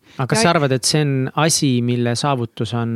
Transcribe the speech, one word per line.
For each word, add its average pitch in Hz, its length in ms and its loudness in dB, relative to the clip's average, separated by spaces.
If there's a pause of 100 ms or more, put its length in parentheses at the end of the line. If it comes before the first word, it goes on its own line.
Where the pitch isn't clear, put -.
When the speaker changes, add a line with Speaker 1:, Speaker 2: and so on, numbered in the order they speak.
(180)
Speaker 1:
Aga 131 120 -2
kas 220 140 2
Speaker 2:
Ja 170 80 4
Speaker 1:
sa - 20 2
arvad, 143 200 2
et 127 120 -2
see 156 160 2
on 139 160 0 (180)
asi, 143 460 2
mille 120 340 0
saavutus 120 580 -4
on 117 220 -4